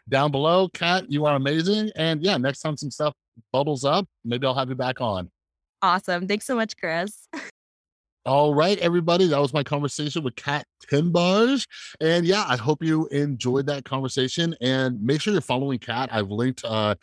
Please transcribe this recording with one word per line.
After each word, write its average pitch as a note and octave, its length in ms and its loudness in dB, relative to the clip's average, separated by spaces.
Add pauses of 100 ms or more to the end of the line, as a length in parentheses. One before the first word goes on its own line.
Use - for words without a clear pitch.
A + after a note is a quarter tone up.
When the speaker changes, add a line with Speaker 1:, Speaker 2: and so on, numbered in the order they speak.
Speaker 1:
down C3+ 240 2
below. E3 380 2
Kat, F3 420 -2
you D3 140 0
are D3 100 4
amazing. E3+ 640 0
And D#3+ 260 -2
yeah, F#3+ 140 2
next C3 240 -2
time D3+ 160 -4
some D3 140 -8
stuff D3+ 220 -2 (380)
bubbles C#3 320 0
up, E3 240 2 (160)
maybe B2 240 -2
I'll B2+ 80 2
have C3 140 0
you C3 60 -6
back B2+ 260 -4
on. F#2+ 280 -2 (520)
Speaker 2:
Awesome. F#3 460 0
Thanks G#3 180 -2
so C4 100 -2
much, A3 220 -2
Chris. F3 560 -6
<laughs> D#4 40 -8 (880)
Speaker 1:
All D3 300 4
right, F3 240 4
everybody. F3 480 2
That C#3+ 140 2
was C#3 120 0
my D3 100 0
conversation D3 600 -4
with B2+ 140 -6
Kat C#3+ 280 -4 (240)
Timbaj. F3+ 800 2 (320)
And E3+ 260 2
yeah, G3 220 2
I B2+ 80 2
hope C#3 260 0
you D#3+ 280 2
enjoyed C#3 560 0
that C#3 180 -4
conversation. C3+ 800 -2
And B2+ 420 0
make C#3+ 160 2
sure G#3 140 -2
you're E3 80 2
following C3 360 -2
Kat. A#2+ 320 -4
I've G#2 200 -2
linked, A#2+ 340 -2
uh, A2 400 0